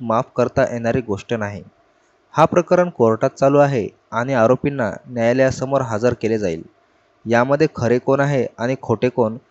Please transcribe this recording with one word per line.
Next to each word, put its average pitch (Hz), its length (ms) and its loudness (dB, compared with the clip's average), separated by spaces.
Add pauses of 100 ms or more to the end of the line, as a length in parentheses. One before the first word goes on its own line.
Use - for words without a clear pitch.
माफ 117 240 -2 (100)
करता 123 380 0
येणारी 117 280 -2
गोष्ट 107 320 -6
नाही. 104 300 -8 (680)
हा 156 140 4
प्रकरण 180 440 2
कोर्टात 113 400 2
चालू 139 280 2
आहे 139 300 2 (240)
आणि 123 220 -4
आरोपींना 123 580 2 (160)
न्यायालयासमोर 131 760 0
हजर 117 400 -2
केले 110 180 -2
जाईल. 82 240 -4 (640)
यामध्ये 131 500 2
खरे 120 240 0
कोण 135 200 0
आहे 139 280 -2 (100)
आणि 123 240 -4
खोटे 123 280 -2
कोण, 113 280 -2 (140)